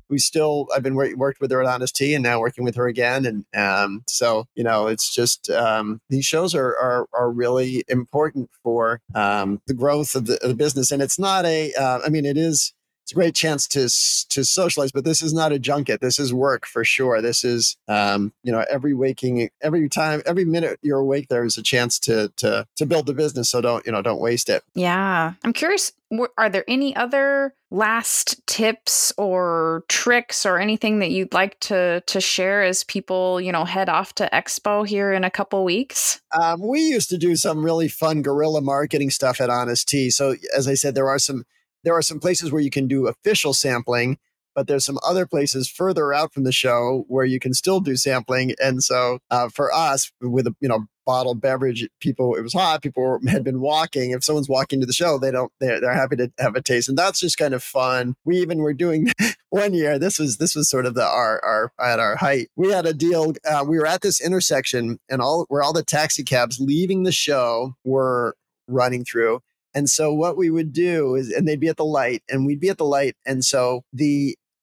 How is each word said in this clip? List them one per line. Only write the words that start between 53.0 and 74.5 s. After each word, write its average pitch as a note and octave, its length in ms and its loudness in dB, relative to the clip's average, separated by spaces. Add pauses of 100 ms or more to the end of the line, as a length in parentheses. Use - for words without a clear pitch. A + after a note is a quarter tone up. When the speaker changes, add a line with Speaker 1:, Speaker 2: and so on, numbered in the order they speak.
Speaker 1:
were, C3 280 0
had - 160 2
been C3 160 -2
walking. C#3+ 500 0
If B2+ 140 -2
someone's D3+ 240 0
walking C3+ 320 0
to B2+ 40 0
the B2 60 -4
show, E3 260 2
they C3 140 0
don't, B2+ 300 -2
they're, B2+ 180 0
they're B2 140 2
happy C3 240 0
to B2 200 0
have A2+ 180 0
a B2+ 60 0
taste. A#2+ 280 0
And C3+ 80 0
that's F#3 240 0
just F3 160 -2
kind C#3+ 160 0
of B2 100 -4
fun. B2+ 500 0 (120)
We F3+ 140 2
even E3+ 180 0
were D3+ 160 0
doing D#3 340 0 (220)
<laughs> - 200 -12
one G3+ 240 0
year, D3+ 240 2
this F3 220 0
was, C#3 160 0
this - 200 0
was D3 140 0
sort B2+ 160 0
of B2 100 -2
the, A#2+ 100 0
our, A2 400 0
our, A2 340 0
at A#2+ 220 0
our G#2+ 160 0
height. C#3 400 0
We F#3+ 160 2
had E3+ 140 0
a D#3+ 60 0
deal, D#3+ 420 2 (140)
uh, D3 160 0
we D#3+ 140 2
were D3+ 80 2
at F3+ 140 0
this G3 180 0
intersection C3 800 0 (100)
and C3 120 -2
all, D3+ 260 2
where C#3+ 160 0
all D3 80 2
the D#3+ 100 0
taxi D3+ 440 0
cabs B2 340 0
leaving F3+ 440 2
the F3+ 100 2
show B2+ 640 0 (100)
were B2+ 500 0 (320)
running B2 380 0
through. A#2 360 0 (340)
And C#3+ 120 0
so D3+ 240 2
what D#3 240 0
we F3 140 2
would D#3+ 240 0
do D#3+ 400 2
is, B2+ 180 -2
and D#3 160 0
they'd D3+ 120 0
be D#3+ 80 0
at D#3 100 0
the D#3 80 0
light B2+ 420 0
and C3+ 160 0
we'd C#3+ 160 0
be F3+ 100 0
at F#3+ 100 -2
the D#3 60 0
light. C#3 380 0
And C3 220 -2
so B2+ 380 0 (100)
the, C#3+ 420 0 (280)